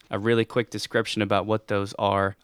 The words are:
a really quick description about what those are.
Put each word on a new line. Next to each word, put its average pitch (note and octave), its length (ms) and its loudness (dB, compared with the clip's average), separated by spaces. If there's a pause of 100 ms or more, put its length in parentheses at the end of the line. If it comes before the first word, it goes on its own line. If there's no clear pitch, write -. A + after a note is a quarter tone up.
(100)
a G2+ 80 -2
really A2+ 280 2
quick - 240 -2
description A2 500 -2
about G2+ 240 2
what G#2+ 220 -2
those G2+ 320 -2
are. G2 460 0